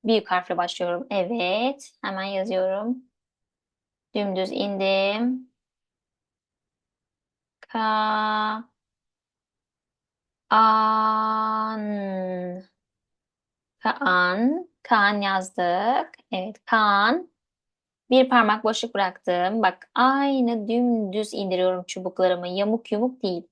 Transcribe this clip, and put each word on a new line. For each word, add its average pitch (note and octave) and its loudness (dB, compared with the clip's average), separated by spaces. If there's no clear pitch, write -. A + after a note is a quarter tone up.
Büyük A3 2
harfle F3+ -2
başlıyorum. F3 -4
Evet. G#3 -2
Hemen F#3+ -6
yazıyorum. G3 -2
Dümdüz F#3+ -4
indim. G3+ -2
Ka-an. G#3+ 0
an A3 0
Kaan. A3 0
Kaan G#3 2
yazdık. F#3+ 0
Evet, G3 -8
Kaan. A3 2
Bir C4 6
parmak A3 4
boşluk A3+ -2
bıraktım. F#3+ 0
Bak, F#3 -2
aynı B3+ 2
dümdüz A3 0
indiriyorum F#3 0
çubuklarımı. F3+ -2
Yamuk G3+ -2
yumuk B3 -2
değil. F3+ -4